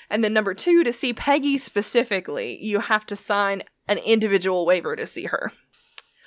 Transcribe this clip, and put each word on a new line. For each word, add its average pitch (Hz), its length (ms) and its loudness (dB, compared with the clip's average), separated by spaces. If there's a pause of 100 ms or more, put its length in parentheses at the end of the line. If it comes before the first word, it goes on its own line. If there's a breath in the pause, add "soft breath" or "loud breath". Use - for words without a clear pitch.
(120)
And 226 120 0
then 214 80 2
number 208 220 0
two, 339 300 4
to 247 100 0
see 247 180 -2
Peggy 277 460 2
specifically, 190 1040 -2
you 208 180 0
have 214 260 -2
to 202 80 -6
sign 196 480 -2 (240)
an 202 100 0
individual 190 640 2
waiver 170 320 2
to - 120 -8
see - 180 -8
her. - 260 -4 (760 loud breath)